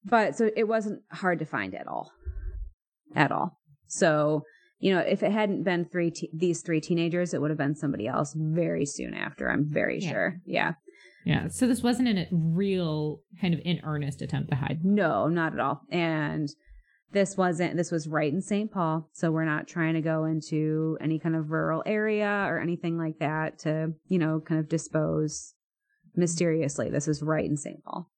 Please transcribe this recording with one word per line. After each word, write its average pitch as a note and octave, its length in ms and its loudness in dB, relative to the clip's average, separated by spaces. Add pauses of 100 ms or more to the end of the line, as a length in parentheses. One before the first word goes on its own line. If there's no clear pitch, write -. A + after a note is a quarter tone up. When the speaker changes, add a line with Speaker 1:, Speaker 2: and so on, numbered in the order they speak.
Speaker 1:
But G3+ 320 4
so A3 180 4
it A3+ 140 2
wasn't A3 320 -2 (100)
hard F3+ 280 0
to D3+ 80 -4
find G2+ 280 -6
at - 140 -10
all, - 220 -8 (1040)
at - 180 4
all. - 260 -2 (280)
So, D3+ 560 2 (360)
you F#3+ 140 2
know, F3+ 80 4
if - 220 2
it F#3+ 100 2
hadn't G#3 300 2
been F3 240 0
three E3+ 240 0
te-, - 240 -8
these E3 260 2
three D#3+ 220 0
teenagers, E3+ 500 0
it F3 80 -2
would D#3 100 2
have D3+ 80 -2
been C#3+ 160 2
somebody C#3+ 320 -2
else D3+ 300 0
very D#3+ 480 0
soon - 300 -6
after, - 360 -6
I'm - 140 2
very - 360 0
Speaker 2:
Yeah. F3 100 -4
Speaker 1:
sure. F#2+ 340 -2
Yeah. - 280 0 (520)
Speaker 2:
Yeah. D3+ 240 0
So - 180 0
this A#3 160 2
wasn't A#3+ 260 2
a F#3+ 220 0
real E3 920 0 (180)
kind F3 140 2
of C#3+ 100 -2
in F3 180 0
earnest D3 380 -4
attempt - 300 -4
to C#3 60 2
hide. C#3 280 -2
Speaker 1:
No, E3 440 4
not E3 260 0
at A2+ 60 -4
all. C#3 200 -2 (100)
And D#3 580 0 (640)
this G3 240 2
wasn't, F3 400 2
this E3+ 140 0
was D#3+ 180 -2
right D3+ 240 0
in F#3 100 0
Saint G#3+ 280 -2
Paul. D#3+ 420 -2
So - 180 0
we're D#3+ 140 2
not D3+ 240 -2
trying E3 260 0
to D#3+ 80 2
go D#3+ 220 0
into D#3 760 0
any D#3+ 180 0
kind E3 160 0
of D#3 160 -2
rural D#3+ 360 0
area G#3 640 0
or D#3 120 0
anything E3 380 -2
like D#3+ 220 -2
that D#3 400 -2
to, D#3 320 -2 (160)
you F#3 100 2
know, D#3+ 220 2
kind D#3 200 0
of D#3 80 -4
dispose D#3 840 -2 (600)
mysteriously. E3 760 2
This D3 180 0
is D3 140 0
right D#3 260 0
in D3+ 80 2
Saint - 280 -10
Paul. - 340 -10